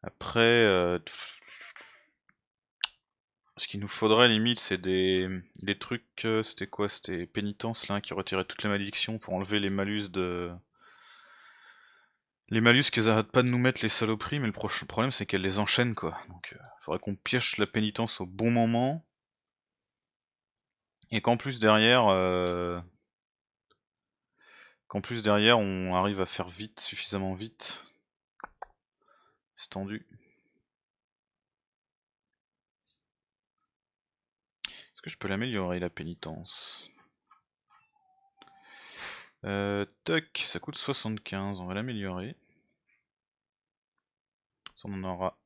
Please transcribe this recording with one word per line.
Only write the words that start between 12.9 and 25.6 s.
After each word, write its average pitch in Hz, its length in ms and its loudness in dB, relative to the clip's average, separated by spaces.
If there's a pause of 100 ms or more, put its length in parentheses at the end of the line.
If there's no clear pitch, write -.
arrêtent 107 200 4
pas 127 120 6
de 127 60 4
nous 123 100 2
mettre, 123 240 2
les 110 80 0
saloperies, 113 500 -2
mais 127 60 0
le 104 80 -2
proche-, - 320 -6
problème 131 260 0
c'est - 140 -4
qu'elles 95 160 0
les 95 160 0
enchaînent 117 360 2
quoi. - 240 -6 (100)
Donc, - 260 -16
euh, - 100 -20 (160)
faudrait 76 200 -4
qu'on 101 140 -6
pioche - 440 -2
la 104 80 2
pénitence 107 560 -2
au 92 40 -6
bon 101 240 0
moment. 120 560 2 (2000)
Et 110 100 0
qu'en 117 160 4
plus 123 240 -6
derrière, 110 460 8
euh, 90 720 2 (2000)
qu'en 98 140 -4
plus 117 200 -6
derrière 107 360 6
on 92 360 -2